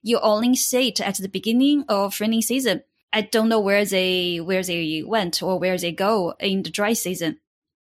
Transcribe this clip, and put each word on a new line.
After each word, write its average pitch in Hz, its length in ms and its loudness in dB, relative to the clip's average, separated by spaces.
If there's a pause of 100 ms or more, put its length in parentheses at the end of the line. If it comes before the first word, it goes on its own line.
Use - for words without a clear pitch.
You 220 180 0
only 226 360 2
see 254 320 0
it - 120 -4
at - 180 -4
the 190 120 -8
beginning 247 580 2
of 196 320 -2
raining 226 220 0
season. 233 420 0 (280)
I 214 100 2
don't 220 280 2
know 226 120 4
where 202 240 2
they, 185 560 0
where 185 200 0
they 170 400 -2
went 190 400 -2
or 185 160 0
where 180 200 0
they 170 160 -4
go 190 460 0
in 196 240 0
the 170 60 -8
dry 208 240 0
season. 170 460 -4 (420)